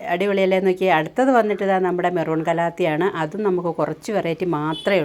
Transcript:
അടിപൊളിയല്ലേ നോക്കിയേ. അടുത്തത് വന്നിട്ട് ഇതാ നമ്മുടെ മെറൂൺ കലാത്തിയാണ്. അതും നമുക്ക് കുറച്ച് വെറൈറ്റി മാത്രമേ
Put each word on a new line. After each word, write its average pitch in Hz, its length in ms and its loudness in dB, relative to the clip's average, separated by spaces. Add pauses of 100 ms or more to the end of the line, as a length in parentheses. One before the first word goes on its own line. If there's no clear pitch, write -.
(140)
അടിപൊളിയല്ലേ 190 520 0
നോക്കിയേ. 185 320 2
അടുത്തത് 196 400 0
വന്നിട്ട് 208 300 0
ഇതാ 190 180 2
നമ്മുടെ 180 320 0
മെറൂൺ 160 300 0
കലാത്തിയാണ്. 165 580 0 (160)
അതും 160 260 -4
നമുക്ക് 175 320 0
കുറച്ച് 156 360 -4
വെറൈറ്റി 165 300 -2 (100)
മാത്രമേ 156 500 0